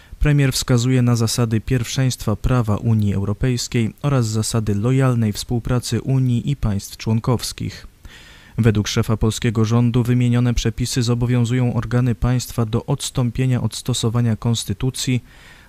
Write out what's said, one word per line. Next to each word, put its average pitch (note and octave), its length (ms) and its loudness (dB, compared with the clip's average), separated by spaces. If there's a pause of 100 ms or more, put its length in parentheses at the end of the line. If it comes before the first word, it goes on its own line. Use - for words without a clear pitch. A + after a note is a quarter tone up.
(180)
Premier C#3+ 340 4
wskazuje B2+ 500 2
na A#2+ 140 4
zasady A2+ 440 0
pierwszeństwa B2+ 760 -2
prawa A2+ 400 2
Unii G#2+ 380 2
Europejskiej A2+ 880 -2
oraz C3+ 240 2
zasady G#2+ 480 -2
lojalnej A#2+ 580 2
współpracy A#2+ 720 -2
Unii C3 480 0
i C#3 60 -2
państw G2+ 400 -4
członkowskich. A2 920 -4 (720)
Według G#2+ 300 2
szefa A2+ 280 0
polskiego A2 480 0
rządu A#2+ 380 2
wymienione B2 520 2
przepisy A#2+ 480 -2
zobowiązują A#2+ 720 0
organy A#2+ 400 0
państwa B2 520 -2
do A2 200 -4
odstąpienia C3 760 -2
od G#2+ 140 -4
stosowania A#2+ 600 -2
konstytucji, A#2+ 880 -2 (440)